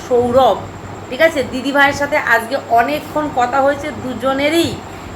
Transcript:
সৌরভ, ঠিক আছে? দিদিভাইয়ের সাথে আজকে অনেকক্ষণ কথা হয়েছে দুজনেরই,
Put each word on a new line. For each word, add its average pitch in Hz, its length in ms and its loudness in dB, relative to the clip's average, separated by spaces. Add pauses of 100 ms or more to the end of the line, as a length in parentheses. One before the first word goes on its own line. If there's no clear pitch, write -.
সৌরভ, 240 500 4 (520)
ঠিক 254 100 -4
আছে? 311 220 4
দিদিভাইয়ের 277 500 0
সাথে 285 240 -2
আজকে 226 400 0 (140)
অনেকক্ষণ 285 680 0
কথা 247 240 2
হয়েছে 285 300 0
দুজনেরই, 269 840 0 (420)